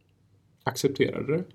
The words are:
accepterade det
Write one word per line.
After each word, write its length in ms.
accepterade 760
det 80